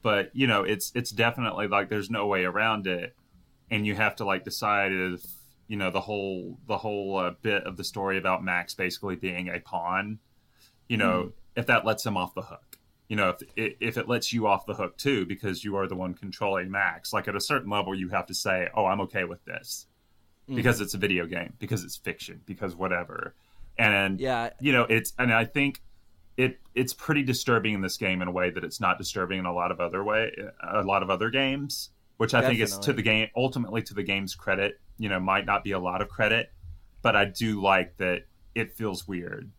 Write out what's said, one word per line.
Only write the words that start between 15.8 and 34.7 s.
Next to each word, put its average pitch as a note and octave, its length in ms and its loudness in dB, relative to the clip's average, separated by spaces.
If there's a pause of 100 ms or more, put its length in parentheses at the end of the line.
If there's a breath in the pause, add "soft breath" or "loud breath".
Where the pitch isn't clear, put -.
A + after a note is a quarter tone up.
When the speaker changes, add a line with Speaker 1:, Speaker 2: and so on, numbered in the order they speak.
Speaker 1:
the F#2 100 -6
one F#2 160 -4
controlling F#2+ 580 -4
Max. F#2+ 440 -2
Like, G2+ 140 -2
at G2+ 60 -4
a G2 60 -2
certain B2 300 -2
level, G2 240 0
you F2+ 160 -4
have F#2 160 -2
to F#2 80 -12
say, F#2 400 0
"Oh, G#2+ 120 2
I'm G2 160 2
okay F#2 220 -2
with E2+ 220 -10
this." - 400 -12 (640)
Speaker 2:
Mm. B2+ 60 -4
Speaker 1:
Because A#2 260 4
it's F#2 120 -4
a G2 40 -6
video F2 280 2
game, F2 320 -6
because F2+ 260 -4
it's F2+ 120 -12
fiction, - 480 -10
because F#2 320 -6
whatever. F2+ 580 -4 (440 soft breath)
And, G#2 420 4
Speaker 2:
Yeah. B2 300 0 (100)
Speaker 1:
you C#3 120 4
know, B2 120 8
it's, A2+ 340 2
and B2 140 4
I A2+ 140 6
think C#3 360 -2 (540)
it, B2+ 240 2 (140)
it's B2 180 0
pretty D3 300 0
disturbing A#2+ 520 2
in G2 60 -2
this F#2+ 160 -2
game F#2 240 0
in F2+ 80 -2
a - 20 -4
way F2+ 200 0
that F2 140 -6
it's - 160 -8
not F2+ 180 2
disturbing F#2 400 -4
in F#2 80 -4
a F2 80 -2
lot F2 160 0
of F2 100 -4
other F2+ 240 -2
way, A2 300 0 (280)
a G2 200 0
lot G2 200 2
of F#2 80 -4
other G#2 200 2
games, C3+ 600 -2 (280)
which A2+ 160 0
I A#2+ 80 6
think B2 180 4
is G2+ 120 2
to G2 60 -6
Speaker 2:
Definitely. B2+ 180 0
Speaker 1:
the A2+ 60 -2
game, A2 340 4
ultimately A#2+ 460 0
to - 120 -10
the G#2 80 -4
game's G2 320 -2
credit, G2 460 0 (180)